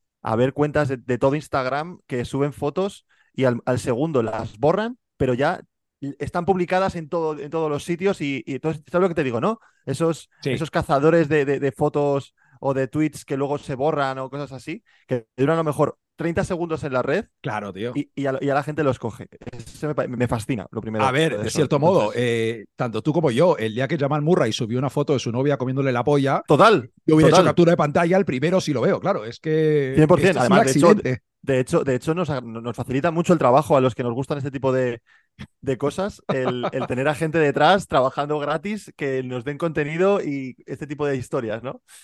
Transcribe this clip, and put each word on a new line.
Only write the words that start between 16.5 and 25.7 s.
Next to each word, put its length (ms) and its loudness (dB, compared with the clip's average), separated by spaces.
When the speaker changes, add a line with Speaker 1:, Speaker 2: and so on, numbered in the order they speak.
Speaker 1:
en 80 -8
la 100 2
red 240 -2
Speaker 2:
Claro, 320 -8
tío. 240 -8
Speaker 1:
y, 180 -6
y 120 -6
a, 160 -2
y 80 -2
a 40 2
la 100 0
gente 200 -4
los 160 0
coge. 280 -10
Eso 360 -10
me 80 -4
pa-, 120 -2
me 200 0
fascina, 440 -4
lo 100 -8
primero. 240 -2
Speaker 2:
A 60 2
ver, 220 2
Speaker 1:
Todo 100 -4
Speaker 2:
de 40 -4
Speaker 1:
eso. 80 -6
Speaker 2:
cierto 240 2
modo, 200 4
Speaker 1:
Entonces 100 -2
Speaker 2:
eh, 420 -2
tanto 260 -4
tú 120 0
como 180 2
yo, 260 4
el 180 -4
día 120 0
que 100 -2
Jamal 240 0
Murray 300 2
subió 280 -4
una 100 -2
foto 240 0
de 60 2
su 120 -4
novia 240 0
comiéndole 380 -2